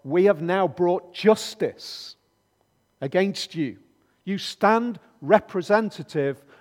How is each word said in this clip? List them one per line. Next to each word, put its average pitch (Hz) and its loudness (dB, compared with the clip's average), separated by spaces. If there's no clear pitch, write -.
we 175 2
have 196 4
now 180 0
brought 175 -2
justice - -2
against 180 -2
you. 135 -6
You 196 -6
stand 226 0
representative 170 0